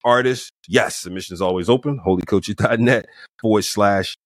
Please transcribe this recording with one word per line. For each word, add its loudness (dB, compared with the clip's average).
Artists, 2
yes, 0
submissions -12
always -2
open. 0
Holyculture 0
dot 0
net 2
forward 2
slash 0